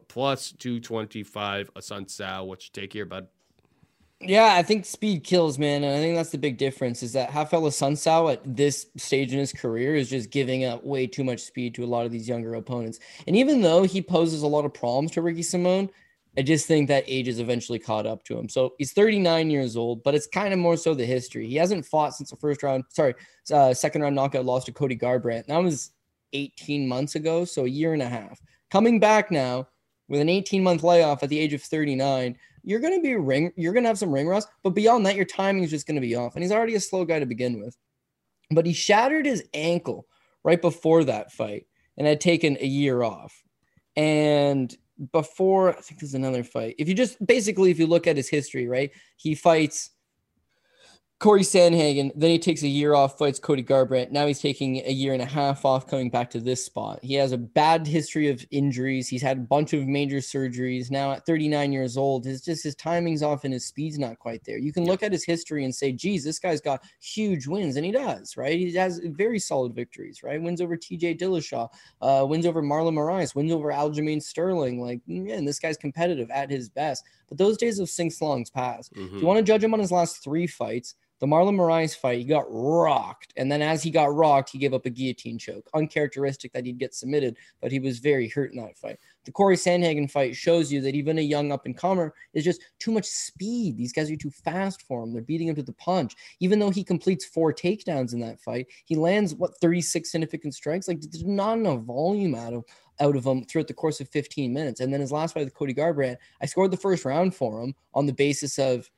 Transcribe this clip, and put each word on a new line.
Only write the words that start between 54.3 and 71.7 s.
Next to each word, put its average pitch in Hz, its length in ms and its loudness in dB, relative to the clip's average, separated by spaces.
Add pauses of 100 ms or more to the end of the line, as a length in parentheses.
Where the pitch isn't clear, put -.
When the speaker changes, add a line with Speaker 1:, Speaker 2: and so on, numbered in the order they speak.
Speaker 2:
taking 135 460 -2
a 135 40 -4
year 135 220 0
and 127 80 0
a 123 60 -6
half 139 400 -2
off, 131 200 2
coming 131 220 -2
back 120 220 -2
to 120 100 -6
this 127 240 -4
spot. 107 380 -10
He 127 100 -6
has 139 200 2
a 131 40 -2
bad 156 500 4
history 151 440 0
of 127 200 -4
injuries. 131 560 -2
He's 127 140 -6
had 135 160 0
a 127 60 -8
bunch 143 320 0
of 139 120 -2
major 139 300 -2
surgeries. 127 760 -4
Now 139 220 -2
at - 140 -8
thirty-nine 151 460 0
years 131 260 -2
old, 135 260 0
his, 131 160 -8
just 160 240 -6
his 147 100 -6
timing's 165 480 -2
off 147 220 -2
and 135 80 -2
his 123 140 -6
speed's 151 320 -8
not 120 200 -6
quite 113 260 -10
there. 110 120 -8
You 139 160 -4
can 175 120 0
Speaker 1:
Yeah. 175 80 2
Speaker 2:
look 190 100 0
at 208 100 -2
his 165 100 -2
history 156 440 -4
and 131 80 -4
say, 139 180 -2
"Geez, 156 320 -4
this 156 140 -6
guy's 165 240 -4
got 139 200 -4 (200)
huge 190 440 -4
wins," 160 300 -4
and 147 80 -2
he 190 80 -4
does, 214 460 -4
right? 147 200 -2
He 180 180 -2
has 180 280 0
very 196 340 -2
solid 127 360 -2
victories, - 480 -12
right? 147 180 -6
Wins 170 220 -4
over 170 120 -4
T 170 220 -10
J 170 180 -2
Dillashaw, 156 540 -4 (320)